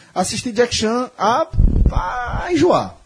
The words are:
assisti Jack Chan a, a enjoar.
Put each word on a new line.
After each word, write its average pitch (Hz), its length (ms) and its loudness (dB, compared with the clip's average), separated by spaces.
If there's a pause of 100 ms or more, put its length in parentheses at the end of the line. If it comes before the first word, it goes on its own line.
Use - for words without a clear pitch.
(140)
assisti 190 380 -4
Jack 240 220 0
Chan 233 440 -2
a, 240 280 0 (460)
a 294 600 -4
enjoar. 240 540 2